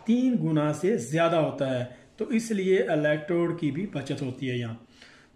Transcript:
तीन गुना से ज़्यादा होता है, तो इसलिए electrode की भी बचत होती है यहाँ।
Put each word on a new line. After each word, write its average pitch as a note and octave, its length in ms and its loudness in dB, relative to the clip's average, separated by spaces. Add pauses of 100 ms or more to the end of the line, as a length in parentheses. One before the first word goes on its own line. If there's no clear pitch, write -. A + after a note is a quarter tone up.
तीन B3 300 4
गुना D#3 360 2
से F#3 240 0
ज़्यादा E3 420 2
होता C3+ 400 0
है, B2 200 -8 (200)
तो G#3+ 120 -4
इसलिए F#3+ 520 2
electrode D#3+ 760 0
की D3 120 -2
भी E3 160 -4
बचत C#3 360 -6
होती C3 240 -6
है B2 120 -4
यहाँ। A#2 280 -8 (500)